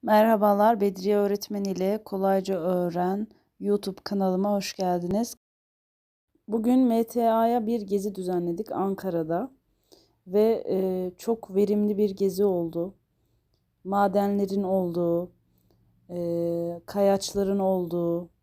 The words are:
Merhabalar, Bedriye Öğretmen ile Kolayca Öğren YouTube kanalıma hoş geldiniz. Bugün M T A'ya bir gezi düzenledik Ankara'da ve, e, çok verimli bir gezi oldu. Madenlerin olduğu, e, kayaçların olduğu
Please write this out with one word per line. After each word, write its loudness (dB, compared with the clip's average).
Merhabalar, 6
Bedriye 0
Öğretmen -2
ile -2
Kolayca 0
Öğren -2
YouTube -2
kanalıma 0
hoş -4
geldiniz. -2
Bugün 2
M 4
T 0
A'ya 2
bir -2
gezi -4
düzenledik -4
Ankara'da -4
ve, 2
e, -2
çok -6
verimli 2
bir 2
gezi 0
oldu. -2
Madenlerin 0
olduğu, 0
e, -4
kayaçların 0
olduğu 0